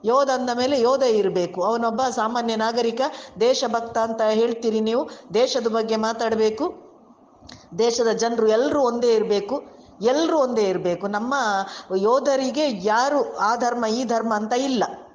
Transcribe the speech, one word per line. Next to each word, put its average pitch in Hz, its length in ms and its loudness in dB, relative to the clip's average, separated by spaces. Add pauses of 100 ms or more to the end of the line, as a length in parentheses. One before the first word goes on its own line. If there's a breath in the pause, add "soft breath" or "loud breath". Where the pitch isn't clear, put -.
ಯೋಧ 262 240 2
ಅಂದ 254 200 0
ಮೇಲೆ 247 320 0
ಯೋಧ 254 220 2
ಇರ್ಬೇಕು, 185 600 0
ಅವನೊಬ್ಬ 226 380 0
ಸಾಮಾನ್ಯ 233 540 -2
ನಾಗರಿಕ, 226 460 -2 (380 loud breath)
ದೇಶಭಕ್ತ 233 580 0
ಅಂತ 226 240 -2
ಹೇಳ್ತೀರಿ 220 580 0
ನೀವು, 226 300 -2 (240 loud breath)
ದೇಶದ 233 340 2
ಬಗ್ಗೆ 220 280 0
ಮಾತಾಡ್ಬೇಕು, 220 800 0 (1040 loud breath)
ದೇಶದ 233 280 2
ಜನರು 226 400 2
ಎಲ್ರೂ 277 340 2
ಒಂದೇ 240 320 2
ಇರ್ಬೇಕು, 208 500 0 (380 loud breath)
ಎಲ್ರೂ 311 360 2
ಒಂದೇ 247 240 2
ಇರ್ಬೇಕು. 180 460 -2
ನಮ್ಮ 220 280 -2 (600 loud breath)
ಯೋಧರಿಗೆ 262 720 2
ಯಾರು 233 680 0
ಆ 214 180 0
ಧರ್ಮ 240 300 -2
ಈ 226 180 -2
ಧರ್ಮ 226 300 0
ಅಂತ 214 200 -2
ಇಲ್ಲ. 254 300 0 (320)